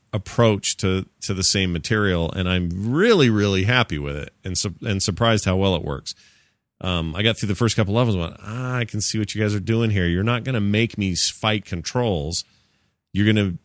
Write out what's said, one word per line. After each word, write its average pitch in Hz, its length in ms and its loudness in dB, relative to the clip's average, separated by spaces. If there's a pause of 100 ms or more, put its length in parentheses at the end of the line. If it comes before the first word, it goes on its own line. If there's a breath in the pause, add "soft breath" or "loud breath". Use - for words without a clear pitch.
(140)
approach 107 640 2
to, 95 300 0 (160)
to 104 120 -4
the 92 100 -2
same 95 280 2
material, 90 580 0
and 92 200 -2
I'm 90 420 0
really, 170 380 6
really 101 340 2
happy 113 340 2
with 71 200 -6
it - 160 -10 (100)
and 92 140 -6
su-, 92 240 -4
and 98 200 0
surprised 110 440 2
how 92 100 2
well 95 200 2
it - 80 -4
works. 69 300 -8 (680)
Um, 82 340 -4
I 101 80 -2
got 113 140 0
through 107 100 -4
the 98 80 0
first - 220 0
couple 98 160 0
levels 117 220 2
and 87 100 -2
went, 82 180 -10
"Ah, 127 320 -8
I 120 100 -4
can 107 140 -8
see - 180 -4
what 107 160 -4
you 107 80 -4
guys 104 140 0
are 101 60 -2
doing 113 280 0
here. 98 160 2
You're 87 180 2
not 117 200 -2
gonna 127 160 -2
make 104 380 0
me 98 160 0
s-, - 160 -2
fight 107 340 -2
controls. 87 800 -4 (680)
You're 101 120 2
gonna, 104 280 2 (120)